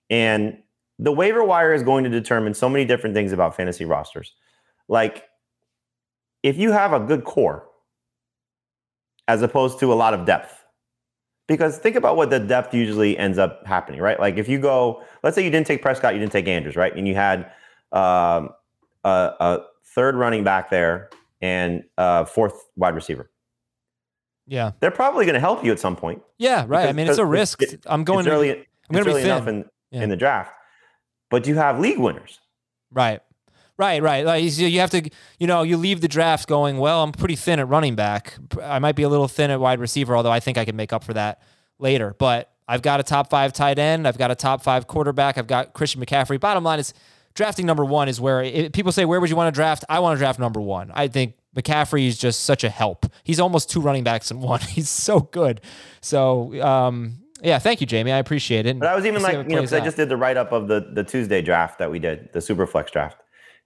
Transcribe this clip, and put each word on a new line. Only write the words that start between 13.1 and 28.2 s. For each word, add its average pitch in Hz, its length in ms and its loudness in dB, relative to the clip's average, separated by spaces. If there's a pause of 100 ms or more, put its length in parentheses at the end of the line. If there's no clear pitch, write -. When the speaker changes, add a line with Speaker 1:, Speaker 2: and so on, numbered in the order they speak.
Speaker 1:
ends 95 200 0
up 95 300 0
happening, 85 320 -4
right? 98 200 0
Like, 95 180 0
if 107 100 -4
you 135 100 -2
go, 131 460 0 (180)
let's 165 140 0
say 190 80 2
you 175 60 -2
didn't 156 180 2
take 143 140 -2
Prescott, 131 320 0
you 104 60 -4
didn't 104 120 -4
take 92 160 0
Andrews, 76 300 -2
right? 90 180 0
And 95 120 -4
you 95 80 0
had, 95 360 0 (400)
um, 87 600 2 (520)
a, 98 60 2 (300)
a 87 200 0 (240)
third 127 320 0
running 117 280 0
back 95 260 0
there 90 400 0 (320)
and 90 420 -2 (140)
a 87 280 2
fourth 107 280 0 (240)
wide 90 180 0
receiver. 78 340 -10 (1160)
Speaker 2:
Yeah. 120 320 -4
Speaker 1:
They're 180 120 2
probably 262 340 2
gonna 147 140 2
help 190 240 0
you 117 80 4
at 98 80 0
some 92 160 -2
point. - 260 -8 (160)
Speaker 2:
Yeah, 233 300 0
right. 156 160 2
Speaker 1:
Because, 147 60 2
Speaker 2:
I - 40 0
mean, 156 140 -2
it's 147 100 4
a 220 60 2
Speaker 1:
'cause 165 60 2
Speaker 2:
risk. 185 340 0
Speaker 1:
it, - 220 -4
Speaker 2:
I'm 160 180 -2
going 190 160 2
Speaker 1:
it's 180 80 0